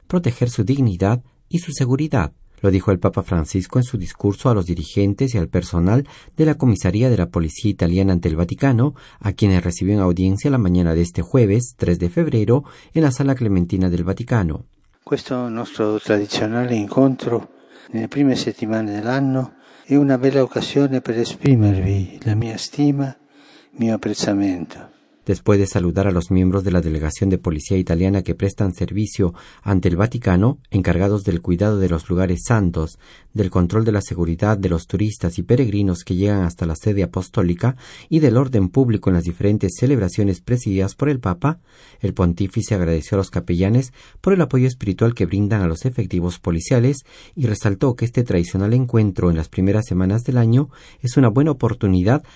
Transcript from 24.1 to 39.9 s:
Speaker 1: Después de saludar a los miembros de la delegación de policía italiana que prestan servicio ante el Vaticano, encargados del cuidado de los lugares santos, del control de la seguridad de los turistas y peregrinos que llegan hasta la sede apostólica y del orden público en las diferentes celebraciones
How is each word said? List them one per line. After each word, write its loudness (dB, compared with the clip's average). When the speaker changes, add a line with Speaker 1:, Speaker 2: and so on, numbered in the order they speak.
Speaker 1:
Después 2
de 0
saludar 0
a 0
los -2
miembros 2
de -2
la 4
delegación -2
de 2
policía -4
italiana 0
que -4
prestan -2
servicio -2
ante 2
el 0
Vaticano, 2
encargados 0
del 0
cuidado 0
de 2
los -4
lugares 0
santos, 0
del 0
control 0
de 0
la 0
seguridad -2
de -2
los -2
turistas -4
y -2
peregrinos 0
que -4
llegan 0
hasta -4
la -2
sede -2
apostólica -2
y 2
del 4
orden 2
público 0
en 2
las 2
diferentes -2
celebraciones 0